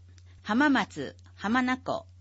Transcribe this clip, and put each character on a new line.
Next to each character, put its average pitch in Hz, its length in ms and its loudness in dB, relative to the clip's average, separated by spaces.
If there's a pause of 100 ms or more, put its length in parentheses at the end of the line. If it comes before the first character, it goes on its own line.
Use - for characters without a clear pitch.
(420)
浜 254 280 2
松、 185 460 0 (200)
浜 233 260 0
名 254 160 -2
湖、 - 300 -6 (140)